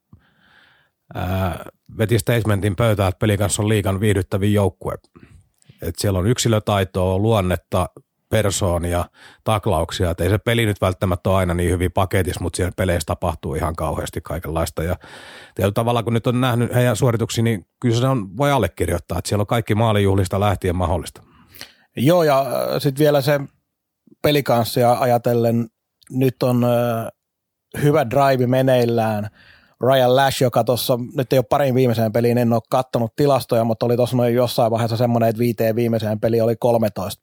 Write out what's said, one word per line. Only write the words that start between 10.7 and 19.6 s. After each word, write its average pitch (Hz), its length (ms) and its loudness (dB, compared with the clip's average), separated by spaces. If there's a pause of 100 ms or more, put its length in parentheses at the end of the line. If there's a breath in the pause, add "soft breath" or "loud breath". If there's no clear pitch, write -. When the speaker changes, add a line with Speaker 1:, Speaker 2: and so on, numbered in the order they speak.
Speaker 1:
välttämättä 92 500 -2
ole 95 80 2
aina 87 160 0
niin 87 160 0
hyvin 90 220 -2
paketissa, 92 480 -2
mut 87 140 -6
siellä 90 220 -4
peleissä 95 300 -2
tapahtuu 82 480 -6
ihan 80 220 -4
kauheasti - 440 -6
kaikenlaista. - 600 -6
Ja 87 140 -2 (580 loud breath)
tietyllä 101 180 0
tavalla, 117 300 0
kun 117 100 -2
nyt 117 140 0
on 123 140 0
nähnyt 120 340 0
heidän 123 220 2
suorituksia, 113 480 0
niin 110 220 -2 (140)
kyllä 120 200 0
se 131 60 0
on, 101 300 -2
voi 143 160 0
allekirjoittaa, 87 640 -2
että - 100 -8
siellä 104 140 0
on 101 40 -4
kaikki 113 280 -2